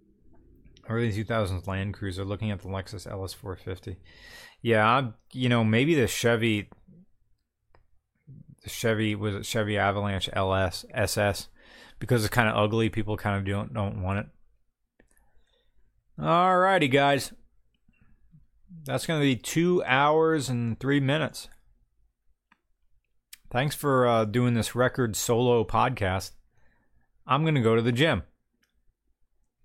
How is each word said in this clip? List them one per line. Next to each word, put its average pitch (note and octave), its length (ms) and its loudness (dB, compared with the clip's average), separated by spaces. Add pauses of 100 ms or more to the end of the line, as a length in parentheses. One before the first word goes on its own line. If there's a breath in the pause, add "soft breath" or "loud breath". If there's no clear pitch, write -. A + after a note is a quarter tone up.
(880)
Early A2+ 240 -2
two G#2+ 100 -4
thousands G2 440 -4
Land F#2+ 260 -4
Cruiser, F#2+ 320 -8
looking G#2 260 -6
at F#2+ 80 -8
the - 80 -16
Lexus F#2+ 420 -10
L F#2+ 140 -8
S F#2+ 80 -10
four F#2 240 -12
fifty. F#2 400 -12 (640 loud breath)
Yeah, A2 240 4
I'm, A#2+ 280 2 (180)
you B2+ 160 -2
know, A#2+ 160 4
maybe B2 320 4
the A#2+ 120 4
Chevy, A2+ 640 0 (1900)
the - 60 -14
Chevy, A2 460 -2
was G2+ 200 -4
it - 100 -8
Chevy G#2 320 -2
Avalanche G2 560 -2
L F#2+ 200 0
S, F#2+ 400 -2
S A2 240 -2
S? G2+ 300 0 (500 loud breath)
Because A#2 260 0
it's G#2 100 -4
kinda A2+ 220 2
ugly, G#2+ 340 2
people G#2+ 280 -4
kinda G2+ 240 -2
don't, G2+ 320 -6
don't G2 300 -6
want G2 160 -2
it. - 60 -8 (1900)
Alrighty, F3+ 720 2
guys. C#3 420 2 (1500)
That's C3 220 -4
gonna D#3 160 0
be C3+ 140 2
two F3 500 0
hours D3+ 640 2
and A#2+ 300 -4
three C#3 200 0
minutes. C#3+ 480 -2 (2000)
Thanks C#3 260 -2
for, C3 320 2
uh, A2+ 180 4
doing A#2+ 280 2
this A2+ 220 -2
record A#2+ 400 0
solo A#2+ 480 2
podcast. A2 680 -2 (920)
I'm C#3 180 0
gonna D#3 180 2
go A2+ 140 4
to A#2 60 4
the A#2+ 100 2
gym. B2 320 2 (1400)